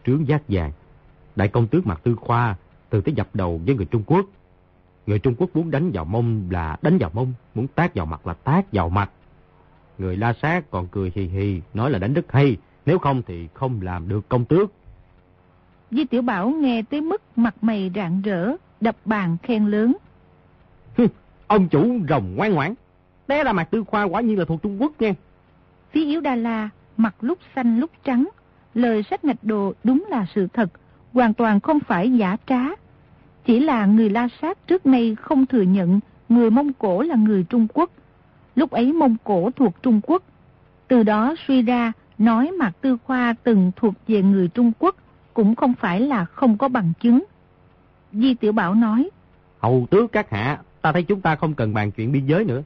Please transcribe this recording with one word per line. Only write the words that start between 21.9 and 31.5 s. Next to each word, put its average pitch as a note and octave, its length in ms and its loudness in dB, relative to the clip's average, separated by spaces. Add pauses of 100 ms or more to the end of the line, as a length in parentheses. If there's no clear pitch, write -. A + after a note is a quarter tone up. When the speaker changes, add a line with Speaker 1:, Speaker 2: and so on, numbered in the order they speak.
Speaker 1:
rồng G2+ 280 -2
ngoan G3 180 0
ngoãn, D#3 200 -2 (520)
té C#4+ 180 0
ra A#3+ 80 0
Mạc E3+ 120 -2
Tư A3 200 -4
Khoa G#3 180 -2
quả F#3+ 180 -2
nhiên A3 180 0
là E3+ 60 0
thuộc D#3+ 180 -4
Trung G3+ 200 -4
Quốc D4+ 160 -2
nha." G#3+ 140 0 (800)
Speaker 2:
Phí D#4 140 0
Yếu D4+ 160 -2
Đa C#4 160 -2
La A3+ 320 -4 (280)
mặt A3 240 2
lúc D4+ 180 -4 (160)
xanh A#3 260 0
lúc D#4+ 100 -4 (140)
trắng, C4 240 0 (460)
lời A3+ 280 0
Sách F4+ 220 -8
Ngạch A#3+ 200 -2
Đồ G3+ 280 -2 (120)
đúng C4 240 2
là A#3 260 -2
sự F#3+ 180 0
thật, G#3+ 180 -2 (420)
hoàn A#3+ 220 2
toàn G#3+ 260 2